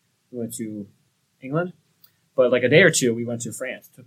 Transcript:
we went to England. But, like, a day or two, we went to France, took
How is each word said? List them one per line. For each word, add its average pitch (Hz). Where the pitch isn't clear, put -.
we 123
went 117
to 107
England. 165
But, 123
like, 123
a 120
day 165
or 175
two, 120
we 117
went 117
to 113
France, 123
took 123